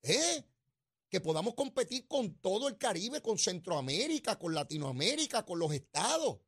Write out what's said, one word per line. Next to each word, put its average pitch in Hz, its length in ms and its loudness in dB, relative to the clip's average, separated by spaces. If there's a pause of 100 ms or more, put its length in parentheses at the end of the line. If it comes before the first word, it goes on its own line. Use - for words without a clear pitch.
¿Eh? 311 420 2 (680)
Que 185 120 -2
podamos 160 320 0
competir 262 540 -2
con 240 340 -2
todo 208 260 0
el 247 100 -4
Caribe, 233 440 -2
con 214 160 0
Centroamérica, 185 1000 0
con 165 160 -2
Latinoamérica, 156 880 -2
con 170 140 -4
los 156 120 2
estados. 165 760 0